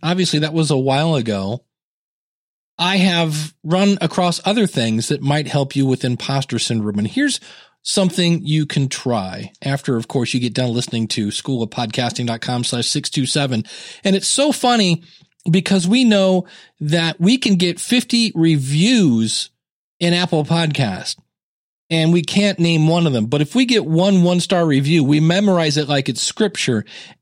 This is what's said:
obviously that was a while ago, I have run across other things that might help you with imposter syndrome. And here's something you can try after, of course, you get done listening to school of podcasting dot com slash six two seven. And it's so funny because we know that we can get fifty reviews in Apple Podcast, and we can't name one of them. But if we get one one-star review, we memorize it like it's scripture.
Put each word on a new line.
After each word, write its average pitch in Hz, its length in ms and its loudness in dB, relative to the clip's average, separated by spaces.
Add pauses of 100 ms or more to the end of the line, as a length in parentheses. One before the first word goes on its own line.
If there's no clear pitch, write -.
obviously 175 400 0
that 156 140 -2
was 160 160 0
a 147 60 2
while 139 400 2
ago, 107 480 -4 (1120)
I 185 200 0
have 170 540 0 (120)
run 190 360 2
across 175 440 0
other 202 240 2
things 113 400 -2
that 143 140 -2
might 143 260 0
help 139 260 -2
you 135 120 2
with 127 180 0
imposter 127 560 -4
syndrome. 104 400 -2
And 107 80 -2
here's 269 320 -2 (440)
something 175 600 0
you 151 220 0
can 139 220 -2
try 104 640 -6 (120)
after, 139 340 -2
of 113 120 -6
course, 123 260 -2
you 127 60 -2
get 120 120 -4
done 123 220 -2
listening 113 340 -4
to 104 220 -4
school 123 320 -4
of 107 80 -6
podcasting 120 560 -4
dot 113 140 -6
com 123 220 -4
slash 120 240 -4
six - 220 -4
two 139 160 -4
seven. 131 400 -2 (400)
And 196 100 2
it's 196 120 -2
so 285 260 2
funny 208 520 0 (460)
because 185 360 2
we 247 180 4
know 190 400 4 (360)
that 160 400 0
we 226 180 4
can 220 160 0
get 175 260 0
fifty 233 540 0
reviews 151 1160 2 (500)
in 175 120 2
Apple 175 320 0
Podcast, 139 720 -2 (720)
and 165 240 2
we 175 80 4
can't 202 380 0
name 165 300 2
one 170 180 2
of 139 80 0
them. 110 120 0
But 143 140 0
if 147 140 -4
we 262 100 2
get 233 220 0
one 180 360 4
one-star 175 440 2
review, 147 360 2
we 147 180 4
memorize 170 580 2
it 143 100 -2
like 139 220 0
it's 117 100 -4
scripture. 135 640 -2 (380)